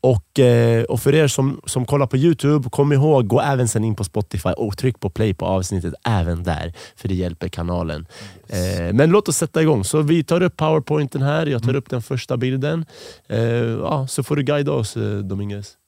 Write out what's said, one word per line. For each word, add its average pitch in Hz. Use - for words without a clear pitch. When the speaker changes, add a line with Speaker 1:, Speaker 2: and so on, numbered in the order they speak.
Speaker 1:
Och, 123
eh, 120
och 113
för 139
er 156
som, 135
som 127
kollar 139
på 131
YouTube, 143
kom 143
ihåg, 139
gå 117
även 131
sen 107
in 110
på 104
Spotify 95
och 101
tryck 127
på 101
play 110
på 87
avsnittet 92
även 87
där, 85
för -
det 95
hjälper 90
kanalen. 85
Speaker 2:
Yes. 92
Speaker 1:
Eh, 85
men 143
låt 208
oss 156
sätta 160
igång. 151
Så 151
vi 156
tar 170
upp 175
PowerPointen 151
här, 151
jag 135
tar 117
Speaker 2:
Mm. 123
Speaker 1:
upp 135
den 123
första 127
bilden. 135
Eh, 110
ja, 117
så 135
får 147
du 143
guida 143
oss, 123
eh, 104
Dominguez. 101